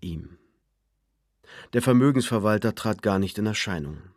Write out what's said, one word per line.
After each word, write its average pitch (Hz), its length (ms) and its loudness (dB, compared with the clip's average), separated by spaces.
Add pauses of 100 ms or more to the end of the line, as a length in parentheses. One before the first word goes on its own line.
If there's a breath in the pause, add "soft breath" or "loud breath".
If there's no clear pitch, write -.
ihm. 80 360 -12 (1400 loud breath)
Der 120 80 2
Vermögensverwalter 120 920 2
trat 107 260 -4
gar 98 180 0
nicht 95 180 -4
in 104 80 -2
Erscheinung. 82 540 -6 (180)